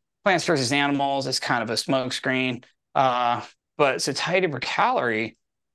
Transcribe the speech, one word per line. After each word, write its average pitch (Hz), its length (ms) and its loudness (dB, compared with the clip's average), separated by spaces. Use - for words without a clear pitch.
Plants 160 220 2
versus 135 260 2
animals 139 560 0
is 127 120 -2
kind 123 220 0
of 113 80 -4
a 117 40 -2
smokescreen. 127 880 -2
Uh, 123 460 2
but 143 240 2
satiety 175 460 0
per 135 120 -6
calorie 127 800 0